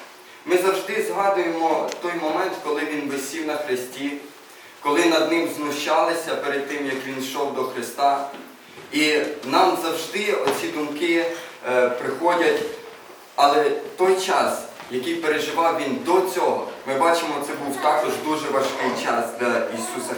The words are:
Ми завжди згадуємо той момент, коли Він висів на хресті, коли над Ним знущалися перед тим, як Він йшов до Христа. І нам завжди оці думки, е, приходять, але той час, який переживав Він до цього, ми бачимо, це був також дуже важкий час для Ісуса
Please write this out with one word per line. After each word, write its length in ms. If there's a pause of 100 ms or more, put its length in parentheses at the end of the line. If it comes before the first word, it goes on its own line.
(480)
Ми 80
завжди 520
згадуємо 840 (120)
той 100 (100)
момент, 300 (120)
коли 160
Він 280
висів 380
на 100
хресті, 560 (680)
коли 240
над 280
Ним 240
знущалися 800
перед 340
тим, 180
як 200
Він 160
йшов 320
до 100
Христа. 640 (640)
І 260 (260)
нам 380
завжди 500
оці 360
думки, 580 (460)
е, 160
приходять, 720 (760)
але 340
той 500
час, 380 (320)
який 240
переживав 680
Він 240
до 160
цього, 480 (180)
ми 80
бачимо, 400 (120)
це 80
був 280
також 300 (120)
дуже 260
важкий 400 (140)
час 200 (160)
для 180
Ісуса 600